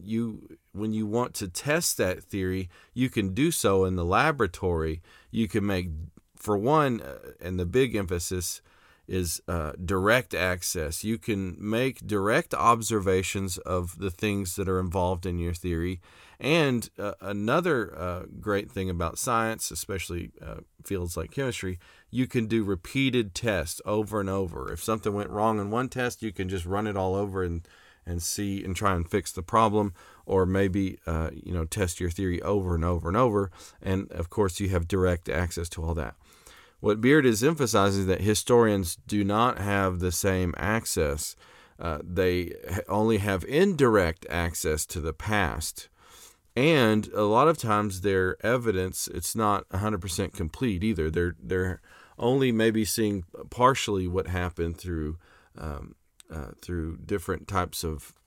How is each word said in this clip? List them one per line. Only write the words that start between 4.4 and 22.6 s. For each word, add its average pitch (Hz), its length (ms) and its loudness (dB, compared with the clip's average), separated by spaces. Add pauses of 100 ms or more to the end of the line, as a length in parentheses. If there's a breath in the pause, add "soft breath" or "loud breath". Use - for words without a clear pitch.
You 110 160 0
can 101 200 0
make, 92 240 0 (440)
for 104 220 0
one, 131 460 2
uh, 65 160 -12 (220)
and 90 200 -4
the 87 60 0
big 120 280 4
emphasis 90 680 -2 (460 soft breath)
is, 92 400 -2
uh, 80 240 -2 (120)
direct 98 480 2
access. 85 680 -2
You 110 160 -2
can 98 400 -4
make 113 480 -2
direct 104 480 2
observations 98 1040 2
of 90 400 -4
the 98 140 -4
things 101 420 -2
that 95 140 -2
are 92 100 2
involved 92 480 0
in 87 140 -2
your 85 120 -2
theory. 87 480 -2 (380 loud breath)
And, 139 580 0
uh, 101 240 -6
another, 107 800 0
uh, 90 240 -6 (180)
great 101 300 -2
thing 95 180 -4
about 85 300 -2
science, 113 540 -2
especially, - 580 -8 (100)
uh, - 200 -12 (240)
fields 87 320 -4
like 82 160 -6
chemistry, 110 480 -4 (300 soft breath)
you 123 160 0
can 120 200 0
do 110 180 2